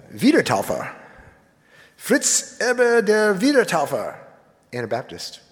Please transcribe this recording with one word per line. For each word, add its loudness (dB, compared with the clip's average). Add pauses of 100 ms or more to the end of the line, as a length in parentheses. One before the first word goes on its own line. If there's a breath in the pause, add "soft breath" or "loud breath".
(140)
Wiedertäufer. 0 (1080 soft breath)
Fritz -2
Eber 2
der 2
Wiedertäufer, 0 (580)
Anabaptist. -8 (100)